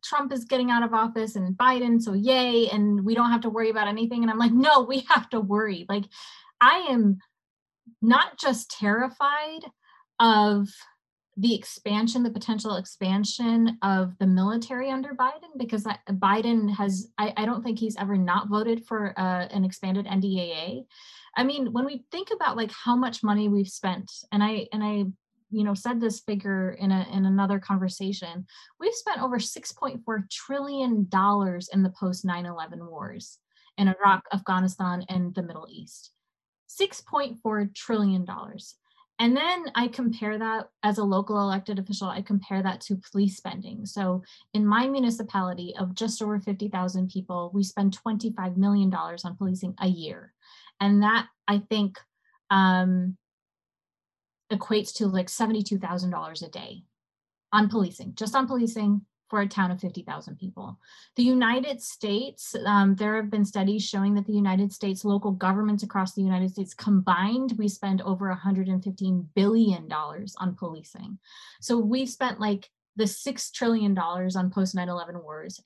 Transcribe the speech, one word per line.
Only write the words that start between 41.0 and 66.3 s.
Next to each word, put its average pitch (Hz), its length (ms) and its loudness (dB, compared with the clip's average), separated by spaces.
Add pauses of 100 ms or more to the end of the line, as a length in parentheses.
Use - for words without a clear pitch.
local 202 340 0
elected 196 400 -2
official, 190 300 -6
I - 120 -8
compare 190 400 -2
that 190 200 -4
to 190 180 -4 (140)
police 196 240 0
spending. 190 480 -12
So 185 380 -2 (300)
in 214 120 4
my 233 240 4
municipality 208 920 -2
of 185 160 -4
just 226 260 -4
over 208 200 -2
fifty 202 260 -4
thousand 185 420 -2
people, 180 440 -6
we 202 100 2
spend 196 300 0
twenty-five 214 640 -4
million 196 320 4
dollars 170 340 -6
on 180 140 -8
policing 185 420 -4
a 190 80 0
year. 170 460 -4 (480)
And 202 220 6
that, 226 240 4 (200)
I 208 120 2
think, 202 380 -2 (520)
um, 185 680 4 (1400)
equates 208 440 -2
to, 214 120 0
like, 185 220 -2
seventy-two 214 500 -2
thousand 180 300 -4
dollars 160 320 -8
a 165 80 -14
day - 340 -16 (720)
on 214 160 6
policing, 202 460 -2
just 220 200 -4
on 262 120 2
policing 226 580 0 (220)
for 208 140 0
a 202 60 0
town 185 240 0
of 180 100 -6
fifty 180 220 -8
thousand 147 340 -14
people. - 400 -12 (380)
The 247 80 2
United 254 580 2
States, - 800 -6
um, 196 300 4
there 208 220 0
have 214 160 -4
been 208 120 2
studies 202 400 0
showing 202 300 0
that 202 140 0
the 214 60 -4
United 196 380 2
States, 196 320 -6
local 202 280 0
governments 202 500 0
across 196 320 -4
the 202 80 -4
United 185 300 0